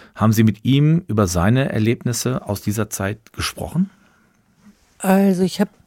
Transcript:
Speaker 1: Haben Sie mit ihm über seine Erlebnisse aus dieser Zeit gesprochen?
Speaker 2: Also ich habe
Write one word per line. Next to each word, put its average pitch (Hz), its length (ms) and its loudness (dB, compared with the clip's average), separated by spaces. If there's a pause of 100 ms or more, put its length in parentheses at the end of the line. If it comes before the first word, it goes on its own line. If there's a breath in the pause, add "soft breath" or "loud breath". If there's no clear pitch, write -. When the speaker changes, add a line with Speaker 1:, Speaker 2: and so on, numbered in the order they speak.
(140 loud breath)
Speaker 1:
Haben 110 200 2
Sie 113 100 4
mit - 220 0
ihm 151 400 2
über 107 200 0
seine 95 460 0
Erlebnisse 120 760 -2
aus 101 140 -6
dieser 107 300 -4
Zeit - 420 -8
gesprochen? 98 560 -6 (1120 soft breath)
Speaker 2:
Also 190 440 2
ich 185 160 -2
habe 202 120 -2 (160)